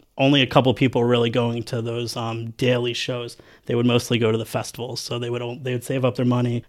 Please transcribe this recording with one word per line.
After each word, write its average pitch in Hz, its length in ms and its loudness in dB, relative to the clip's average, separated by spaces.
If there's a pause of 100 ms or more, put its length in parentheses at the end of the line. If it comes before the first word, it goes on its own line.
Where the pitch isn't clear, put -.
(180)
only 139 240 4
a 127 60 2
couple 127 260 4
people 123 300 2
really 120 260 4
going 117 320 0
to 113 200 -6
those, 117 340 -6
um, 117 360 -6
daily 123 420 0
shows. 120 420 -6 (300)
They 123 100 -2
would 120 100 2
mostly 120 320 4
go 110 140 4
to 113 60 0
the 110 80 -4
festivals, 117 560 -8
so 120 180 -6
they 120 100 -6
would 120 120 -4
all, 120 200 -8
they 127 120 -4
would 120 100 -4
save 131 220 -2
up 123 100 0
their 127 100 0
money, 123 440 2